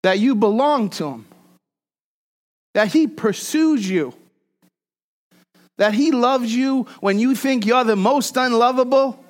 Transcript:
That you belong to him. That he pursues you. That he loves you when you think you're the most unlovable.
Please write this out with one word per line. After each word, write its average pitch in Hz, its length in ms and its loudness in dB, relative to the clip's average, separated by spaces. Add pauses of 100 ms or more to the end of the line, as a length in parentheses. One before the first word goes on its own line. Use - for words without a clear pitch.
That 190 180 0
you 254 160 2
belong 220 560 0
to 160 140 -8
him. 117 200 -12 (1500)
That 208 140 2
he 302 200 2
pursues 285 800 -2
you. 160 260 -2 (1600)
That 208 160 2
he 285 180 2
loves 247 420 0
you 262 340 -2 (120)
when 202 200 0
you 254 160 2
think 254 300 -2
you're 247 180 2
the 220 120 2
most 233 420 0
unlovable. 254 920 0